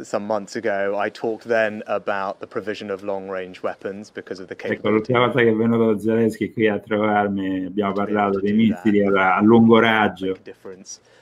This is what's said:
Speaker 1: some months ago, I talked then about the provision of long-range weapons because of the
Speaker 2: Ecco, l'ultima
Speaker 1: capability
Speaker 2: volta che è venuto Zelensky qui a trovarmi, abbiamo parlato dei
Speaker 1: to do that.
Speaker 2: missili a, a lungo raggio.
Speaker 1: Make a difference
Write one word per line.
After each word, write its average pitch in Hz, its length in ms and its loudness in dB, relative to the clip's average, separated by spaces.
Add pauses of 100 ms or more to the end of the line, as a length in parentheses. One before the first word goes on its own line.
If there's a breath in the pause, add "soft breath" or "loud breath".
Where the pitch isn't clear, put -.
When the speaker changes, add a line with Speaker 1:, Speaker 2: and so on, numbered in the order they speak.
Speaker 1:
some 104 240 -6
months 107 300 -4
ago, 101 420 -2
I 107 100 -2
talked 113 380 -8
then 110 400 0
about 101 540 -4
the - 60 -14
provision 104 440 -8
of 95 100 -8
long-range 95 600 -8
weapons 101 480 -10
because 95 300 -14
of 90 80 -16
the - 120 -14
Speaker 2:
Ecco, 104 280 -4
l'ultima 110 300 2
Speaker 1:
capability 123 40 4
Speaker 2:
volta 123 160 2
che 117 100 4
è 113 60 2
venuto 113 440 2
Zelensky 110 520 0
qui 110 160 0
a 101 120 0
trovarmi, 101 880 -2
abbiamo 98 280 -4
parlato 101 480 0
dei 101 100 -2
Speaker 1:
to 107 60 2
do 113 160 4
that. - 100 -10
Speaker 2:
missili 101 220 2
a, 95 320 2
a 104 40 0
lungo 113 380 8
raggio. 104 480 2
Speaker 1:
Make 92 120 -6
a - 40 -20
difference 95 560 -18 (220 soft breath)